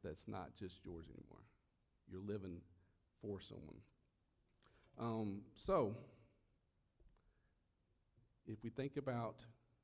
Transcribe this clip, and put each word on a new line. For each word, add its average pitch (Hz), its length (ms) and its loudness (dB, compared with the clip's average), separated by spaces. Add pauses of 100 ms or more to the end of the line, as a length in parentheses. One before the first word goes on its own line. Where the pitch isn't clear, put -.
that's 80 240 -4
not 92 280 -2
just - 300 -6
yours 82 240 -6
anymore. - 340 -14 (640)
You're 92 140 -4
living 95 400 0 (600)
for 101 200 0
someone. - 400 -8 (1160)
Um, 110 440 2 (120)
so, 131 420 6 (2500)
if 110 180 -6
we 113 60 0
think 135 280 0
about 120 460 2 (400)